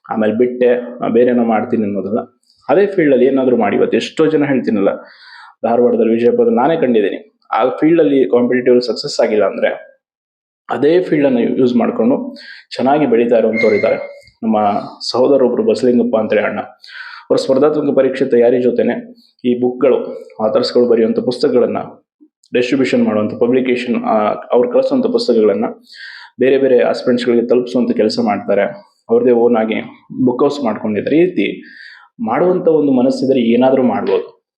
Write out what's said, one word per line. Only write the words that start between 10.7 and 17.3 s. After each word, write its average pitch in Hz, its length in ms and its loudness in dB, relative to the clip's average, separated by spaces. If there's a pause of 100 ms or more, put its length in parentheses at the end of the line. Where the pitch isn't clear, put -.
ಅದೇ 143 300 2
ಫೀಲ್ಡ್ 147 240 0
ಅನ್ನು 127 140 2
ಯೂಸ್ 120 360 0
ಮಾಡ್ಕೊಂಡು 117 600 -2 (400)
ಚೆನ್ನಾಗಿ 139 300 0
ಬೆಳೀತಾ 117 320 2
ಇರುವಂತವ್ರು 110 380 0
ಇದ್ದಾರೆ. - 440 -2 (240)
ನಮ್ಮ - 140 0 (540)
ಸಹೋದರೊಬ್ರು 127 520 2
ಬಸಲಿಂಗಪ್ಪ 117 540 0
ಅಂತೇಳಿ 107 240 0
ಅಣ್ಣ, 104 180 -4
ಅವ್ರ - 760 -8